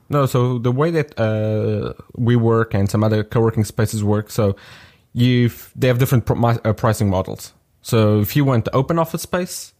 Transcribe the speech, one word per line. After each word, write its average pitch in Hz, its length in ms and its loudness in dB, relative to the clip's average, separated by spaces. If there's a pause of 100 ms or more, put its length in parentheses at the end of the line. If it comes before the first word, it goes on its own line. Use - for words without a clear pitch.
No, 147 180 2
so 127 320 0
the 123 140 0
way 151 180 0
that, 156 300 -2
uh, 107 720 -2 (260)
WeWork 113 560 2
and 101 160 0
some 107 140 0
other 107 200 0
co-working 113 400 0
spaces 110 380 -2
work, 104 280 0
so 101 260 0 (560)
you've, 123 640 0
they 123 120 0
have 123 100 2
different 127 260 2
pr-, - 100 -2
mi-, 117 300 0
uh, 110 80 0
pricing 107 380 0
models. - 420 -6 (300)
So 107 380 2
if 104 160 -2
you 147 80 4
want 127 220 2
the - 100 -6
open 135 220 0
office 165 240 -4
space, - 580 -8